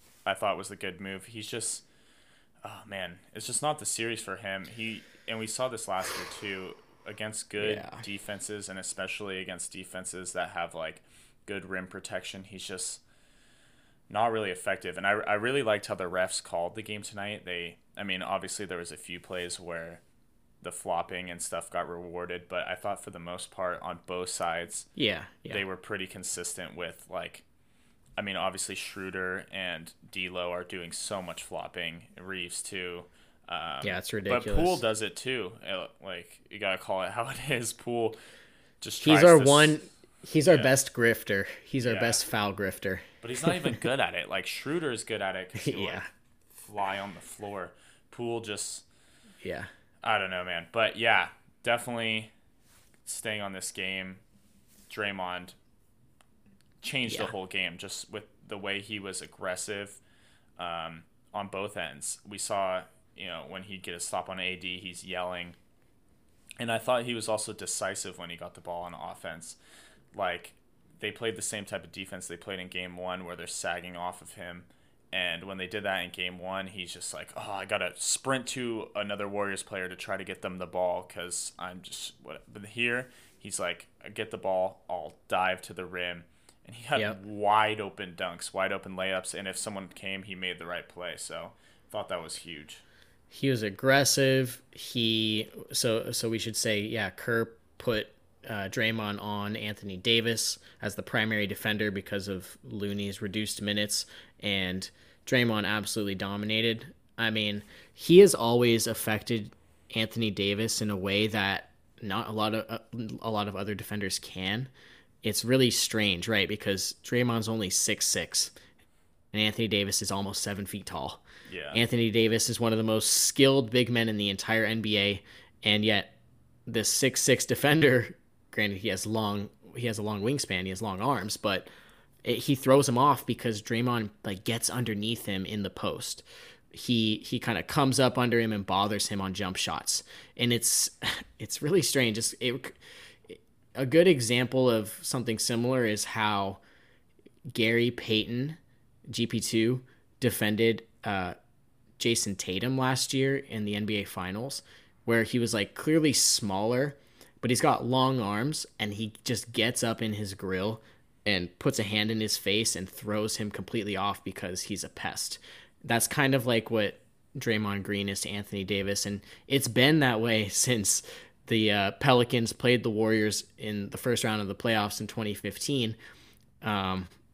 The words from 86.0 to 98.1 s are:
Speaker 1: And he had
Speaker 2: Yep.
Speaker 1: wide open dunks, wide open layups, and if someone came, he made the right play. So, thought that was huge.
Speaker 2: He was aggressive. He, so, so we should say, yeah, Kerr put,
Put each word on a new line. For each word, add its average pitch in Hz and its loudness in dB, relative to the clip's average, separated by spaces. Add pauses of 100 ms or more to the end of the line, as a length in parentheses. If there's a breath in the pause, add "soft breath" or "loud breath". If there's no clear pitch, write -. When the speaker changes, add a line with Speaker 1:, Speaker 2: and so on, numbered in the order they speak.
Speaker 1:
And 117 -18
he 117 -18
had 131 0
Speaker 2:
Yep. 104 -4
Speaker 1:
wide 104 4
open 95 -8
dunks, 87 -6
wide 98 2
open 95 -6
layups, 95 -2
and 95 -6
if 95 -6
someone 98 -8
came, 95 -8
he 98 -12
made 90 -4
the 90 -12
right 85 -8
play. 87 -10
So, 85 -10 (380 soft breath)
thought 104 -6
that 90 -4
was 78 -10
huge. - -14 (500 soft breath)
Speaker 2:
He - -2
was 117 0
aggressive. 135 4
He, 110 0 (220)
so, 117 0
so 120 -2
we 113 0
should 107 -4
say, 107 2
yeah, 107 -2
Kerr 113 0 (260)
put, 110 0 (400)